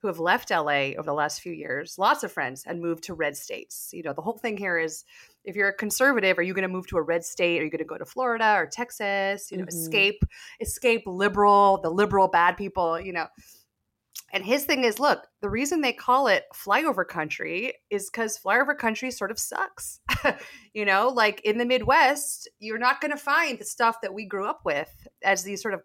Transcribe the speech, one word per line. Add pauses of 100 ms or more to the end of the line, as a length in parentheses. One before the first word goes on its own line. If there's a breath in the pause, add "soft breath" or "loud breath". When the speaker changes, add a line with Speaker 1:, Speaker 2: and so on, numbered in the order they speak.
Speaker 1:
who
have
left
L
A
over
the
last
few
years,
lots
of
friends,
and
moved
to
red
states.
You
know,
the
whole
thing
here
is (400 loud breath)
if
you're
a
conservative,
are
you
gonna
move
to
a
red
state?
Are
you
gonna
go
to
Florida
or
Texas?
You
know,
Speaker 2:
Mm-hmm.
Speaker 1:
escape, (380 loud breath)
escape
liberal,
the
liberal
bad
people,
you
know. (1040 loud breath)
And
his
thing
is,
look, (120)
the
reason
they
call
it
flyover
country (160)
is
'cause
flyover
country
sort
of
sucks.
<laughs> (340 loud breath)
You
know,
like,
in
the
Midwest,
you're
not
gonna
find
the
stuff
that
we
grew
up
with (140)
as
these
sort
of